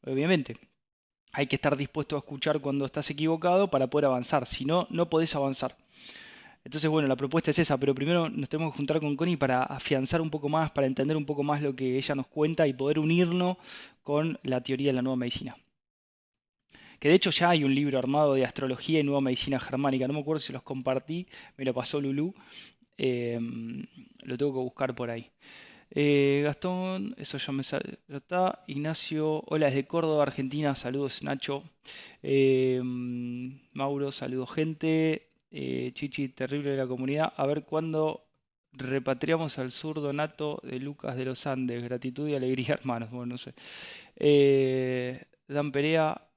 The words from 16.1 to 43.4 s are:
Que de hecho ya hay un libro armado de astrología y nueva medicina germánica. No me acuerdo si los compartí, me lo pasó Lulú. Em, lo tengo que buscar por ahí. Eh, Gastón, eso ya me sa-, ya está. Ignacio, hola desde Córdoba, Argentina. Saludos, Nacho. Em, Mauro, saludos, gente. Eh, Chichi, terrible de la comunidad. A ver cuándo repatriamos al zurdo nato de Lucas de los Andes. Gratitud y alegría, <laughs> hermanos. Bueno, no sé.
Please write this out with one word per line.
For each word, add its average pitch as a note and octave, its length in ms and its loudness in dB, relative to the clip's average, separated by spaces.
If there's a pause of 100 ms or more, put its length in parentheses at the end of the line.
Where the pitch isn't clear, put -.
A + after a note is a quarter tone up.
Que C#3+ 100 2
de E3 60 10
hecho F#3+ 160 6
ya F3 200 4
hay D#3+ 120 6
un C3+ 100 4
libro C#3 280 2
armado C#3+ 340 4
de C3 100 4
astrología C3+ 540 -2
y D3 60 4
nueva C#3 160 2
medicina C3+ 400 0
germánica. C3+ 480 0
No C#3+ 60 -2
me D3+ 40 -2
acuerdo D3+ 220 -2
si C#3+ 120 -8
los B2+ 120 -10
compartí, C3 640 -4 (280)
me C3+ 80 -8
lo C3 80 0
pasó B2+ 280 -2
Lulú. C#3+ 340 -2 (640)
Em, A#2+ 880 -4 (380)
lo B2+ 120 -8
tengo C#3 180 0
que C3 40 -2
buscar B2+ 340 -4
por A#2+ 160 -6
ahí. A#2 220 -8 (640)
Eh, C#3+ 500 4
Gastón, F#3 720 -2
eso - 220 -8
ya - 140 -6
me C3+ 100 -2
sa-, - 180 -4 (280)
ya C#3+ 80 -10
está. F3+ 500 -2
Ignacio, D#3 800 -2
hola D#3 200 2
desde C3+ 200 2
Córdoba, D#3 380 2
Argentina. C#3+ 500 -2
Saludos, C3 480 -4
Nacho. C#3 400 -4 (600)
Em, B2+ 1300 0 (160)
Mauro, C#3 380 -2
saludos, C3 400 -6
gente. D#3+ 760 0 (300)
Eh, B2+ 360 -4
Chichi, C#3 360 -6
terrible C#3 400 -4
de C3+ 60 -2
la C3 100 -2
comunidad. C3 500 -2
A C#3 100 0
ver D3 180 -2
cuándo D#3 600 -2 (460)
repatriamos C3+ 840 -2
al B2+ 120 -4
zurdo D3+ 420 -6
nato D3+ 500 -4
de B2+ 180 -8
Lucas C#3 360 -8
de B2+ 80 -4
los C3 220 -6
Andes. B2+ 360 -2
Gratitud B2+ 460 -6
y D3 60 0
alegría, C3 400 0
<laughs> - 60 -6
hermanos. A#2 300 -4
Bueno, B2 160 -10
no B2 120 -8
sé. - 160 -14 (600)